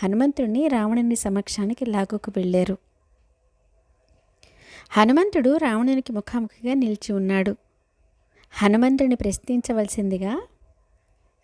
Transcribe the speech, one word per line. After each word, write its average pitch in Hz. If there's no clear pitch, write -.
హనుమంతుడిని 247
రావణుని 233
సమక్షానికి 202
లాగుకు 208
వెళ్ళారు. 185
హనుమంతుడు 277
రావణునికి 262
ముఖాముఖిగా 226
నిలిచి 220
ఉన్నాడు. 190
హనుమంతుడిని 247
ప్రశ్నించవలసిందిగా 214